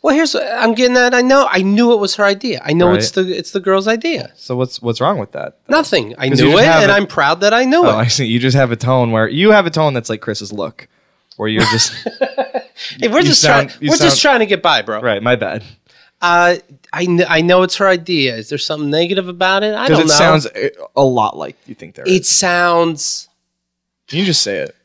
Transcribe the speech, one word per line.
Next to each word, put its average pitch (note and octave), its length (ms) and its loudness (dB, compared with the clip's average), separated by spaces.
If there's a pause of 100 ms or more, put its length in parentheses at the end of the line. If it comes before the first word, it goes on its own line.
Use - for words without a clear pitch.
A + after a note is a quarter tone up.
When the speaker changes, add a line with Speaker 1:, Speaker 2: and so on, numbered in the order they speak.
Speaker 1:
Well, C#4 140 2
here's D#4+ 180 0
what - 180 -4
I'm A#3 220 0
getting B3 240 2
at. B3 160 2
I B3 80 2
know, C4 280 4
I F#3+ 120 0
knew A3 320 2
it G#3+ 60 2
was G3 160 -4
her G#3 100 0
idea. G3+ 400 -2
I D3+ 80 -2
know F3 220 4
it's A2+ 200 -2
Speaker 2:
Right. F#3+ 120 0
Speaker 1:
the, F3+ 100 -4
it's - 140 -10
the G3 80 -4
girl's F#3+ 280 0
idea. A#3 480 -4
Speaker 2:
So - 200 -8
what's, B2+ 260 -4
what's A#2 180 -4
wrong D#3 200 0
with G2+ 140 -10
that? - 260 -12 (100)
Speaker 1:
Nothing. E3+ 480 -2
I C3+ 100 -4
Speaker 2:
'Cause C#3+ 120 2
you D3+ 80 4
Speaker 1:
knew C#3+ 60 4
Speaker 2:
just G#3 100 4
Speaker 1:
it, C#4 40 4
Speaker 2:
have E3 160 4
Speaker 1:
and G3+ 80 4
Speaker 2:
a G3+ 40 2
Speaker 1:
I'm G3+ 120 0
proud D#3+ 340 0
that G#3 120 2
I B3 120 2
knew D#4+ 200 4
Speaker 2:
Oh, - 40 4
Speaker 1:
it. G#2+ 40 2
Speaker 2:
I A2 140 0
see. B2+ 180 -2
You A#2 140 0
just C3 180 2
have B2+ 140 2
a A#2 40 -2
tone B2 360 0
where, A2 180 2
you F#3+ 220 2
have G3 160 4
a - 20 -2
tone D#3 240 0
that's A#2 160 -6
like A2 120 -6
Chris's G#2 300 -8
look, G2 360 -10 (500)
where G#2+ 100 -6
you're G#2+ 140 0 (100)
just A#2 300 -2
Speaker 1:
<laughs> - 60 -10 (920)
Hey, A#3 120 -2
we're C4 100 2
Speaker 2:
you F4+ 60 2
Speaker 1:
just - 160 2
Speaker 2:
sound, A#3+ 300 2
Speaker 1:
trying, - 120 -16
Speaker 2:
you D3+ 60 -2
Speaker 1:
we're E4 80 2
just D4+ 240 2
Speaker 2:
sound - 0 -
Speaker 1:
trying C4+ 180 2
to G#3+ 60 2
get F#3+ 160 -2
by, D3 200 2
bro. G#2+ 200 -6
Speaker 2:
Right, G#2+ 200 -2
my B2 140 2
bad. G#2 280 -6 (580)
Speaker 1:
Uh, F3 340 2 (380)
I F3 120 -4
kn-, F3 220 2
I D#3+ 140 2
know F3+ 220 4
it's F3+ 120 -2
her G3 140 0
idea. E3 480 -2
Is A2 100 -14
there D3 100 -6
something D3+ 320 -6
negative F3 380 -2
about F#3 360 -2
it? G#3+ 120 -4
I - 120 -4
Speaker 2:
'Cause D#3 100 4
Speaker 1:
don't D#3+ 80 2
Speaker 2:
it - 20 2
Speaker 1:
know. D3+ 60 2
Speaker 2:
sounds D#3 320 2 (100)
a, C3 160 -4 (240)
a C#3 80 4
lot A#2+ 340 0
like D2 200 -10 (100)
you - 80 -18
think - 200 -20
there C2+ 120 -16
Speaker 1:
It F3+ 140 2
Speaker 2:
is. - 80 -4
Speaker 1:
sounds F3 960 0 (800)
Speaker 2:
Can D3+ 120 -6
you G3 60 0
just D#3+ 160 0
say G2 180 -4
it? - 140 -8 (120)